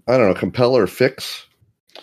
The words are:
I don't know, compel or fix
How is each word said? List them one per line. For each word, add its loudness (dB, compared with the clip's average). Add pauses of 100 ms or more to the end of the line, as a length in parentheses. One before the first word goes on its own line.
I 2
don't 4
know, 2
compel 0
or 2
fix -4 (580)